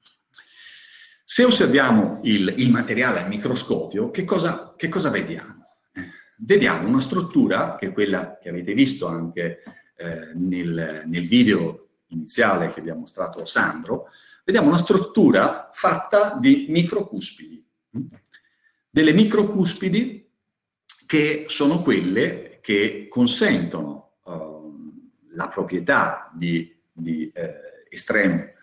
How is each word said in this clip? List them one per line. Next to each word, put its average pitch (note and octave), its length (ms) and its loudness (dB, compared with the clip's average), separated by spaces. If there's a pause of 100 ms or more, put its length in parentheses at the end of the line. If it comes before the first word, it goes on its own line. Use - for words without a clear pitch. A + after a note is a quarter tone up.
(1200)
Se - 200 2
osserviamo C3 800 4
il, G2 340 2
il B2 120 4
materiale A2+ 520 0
al F#2 60 -8
microscopio, G#2 840 -4
che F#3 120 -4
cosa, E3+ 520 -4
che E3 140 -6
cosa E3 200 -2
vediamo? - 560 -8 (280)
Eh, - 80 -12 (360)
vediamo A2 500 2
una C4 140 2
struttura, D3 800 0
che - 80 -6
è F#2+ 40 -6
quella G2 500 -2
che F2 80 -12
avete F2 240 -6
visto B2+ 340 2
anche, E2+ 560 -6 (320)
eh, E2 400 -12
nel, E2+ 720 -4
nel E2+ 220 -4
video F#2+ 600 4 (200)
iniziale E2+ 680 0
che D#2 80 -12
vi E2 80 -8
ha D#2+ 60 -8
mostrato E2+ 500 -10
Sandro, G2 640 -4 (360)
vediamo F3+ 220 4
una E3+ 100 6
struttura E3+ 960 2
fatta F#3+ 640 0
di C4+ 300 4
microcuspidi. - 960 -4 (1200)
Delle D#3 240 4
microcuspidi G3+ 1160 0 (760)
che D3+ 400 0
sono D#3 340 0
quelle G2+ 800 0
che G#2 480 -2
consentono, F#2 1080 0 (100)
ehm, D#2 840 -16 (240)
la E2+ 120 -8
proprietà F2+ 840 -2
di, E2 460 -4 (120)
di, D#2+ 420 -6
eh, - 560 -12
estrema F#2+ 560 0 (180)